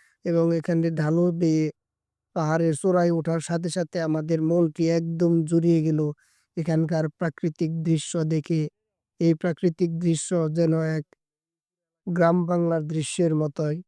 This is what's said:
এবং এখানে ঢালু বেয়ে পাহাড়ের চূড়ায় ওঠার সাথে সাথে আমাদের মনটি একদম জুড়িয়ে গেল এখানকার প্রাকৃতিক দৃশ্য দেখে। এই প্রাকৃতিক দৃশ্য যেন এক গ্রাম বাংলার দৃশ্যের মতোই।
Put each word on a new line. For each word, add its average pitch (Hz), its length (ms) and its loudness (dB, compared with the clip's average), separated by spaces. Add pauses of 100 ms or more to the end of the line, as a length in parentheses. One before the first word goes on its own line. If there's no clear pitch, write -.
(240)
এবং 170 320 2
এখানে 165 340 0
ঢালু 165 420 2
বেয়ে 156 380 2 (640)
পাহাড়ের 160 400 0
চূড়ায় 175 360 2
ওঠার 165 300 -2
সাথে 170 280 -4
সাথে 170 320 -6
আমাদের 156 420 -2
মনটি 165 480 2
একদম 165 540 0
জুড়িয়ে 165 380 2
গেল 151 280 0 (460)
এখানকার 160 520 0
প্রাকৃতিক 160 760 -4
দৃশ্য 165 420 -2
দেখে। 156 440 -2 (500)
এই 165 160 4
প্রাকৃতিক 170 640 -2
দৃশ্য 165 540 0
যেন 160 280 2
এক 156 240 -2 (1040)
গ্রাম 170 380 2
বাংলার 165 400 0
দৃশ্যের 160 480 -2
মতোই। 151 540 -4